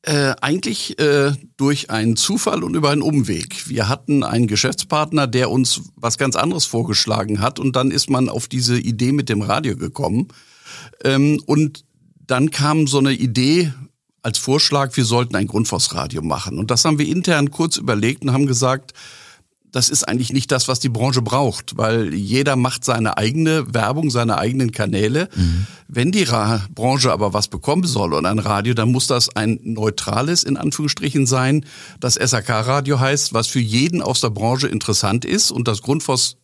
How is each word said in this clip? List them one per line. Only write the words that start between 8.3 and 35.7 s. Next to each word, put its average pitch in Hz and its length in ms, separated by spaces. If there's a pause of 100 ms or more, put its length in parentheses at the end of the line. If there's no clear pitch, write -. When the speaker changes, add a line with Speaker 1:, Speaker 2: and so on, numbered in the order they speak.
Speaker 1:
diese 123 280
Idee 123 360
mit 139 160
dem 104 120
Radio 127 360
gekommen. 90 500 (760)
Ähm, 143 400
und 151 400 (340)
dann 135 320
kam 151 340
so 139 120
eine 135 160
Idee 131 580 (520)
als 113 160
Vorschlag, 139 580
wir 127 80
sollten 120 320
ein - 100
Grundfos-Radio 82 760
machen. 78 380
Und 107 100
das 120 140
haben 156 160
wir 147 80
intern 160 420
kurz 160 280
überlegt 113 460
und 131 100
haben 139 120
gesagt, 131 460 (800)
das 127 180
ist - 180
eigentlich 120 240
nicht 135 200
das, 131 160
was 127 120
die 131 100
Branche 123 340
braucht, 123 540
weil 110 360
jeder 123 420
macht 123 300
seine 113 320
eigene 147 560
Werbung, 127 380
seine 117 260
eigenen 120 340
Kanäle. 110 640
Speaker 2:
Mhm. 87 300 (220)
Speaker 1:
Wenn 127 240
die 202 100
Ra-, 113 480
Branche 127 420
aber 104 220
was 104 140
bekommen 156 400
soll 101 260
und 76 140
ein 104 100
Radio, 107 380
dann 113 160
muss 127 160
das - 280
ein 107 280
neutrales, 110 800
in 139 140
Anführungsstrichen, 143 680
sein, 131 400 (340)
das 123 180
S 131 180
A 107 80
K 110 180
Radio 135 380
heißt, 135 340
was 113 140
für 131 120
jeden 127 440
aus - 180
der 120 80
Branche 117 380
interessant 110 580
ist 214 240
und 117 180
das 104 140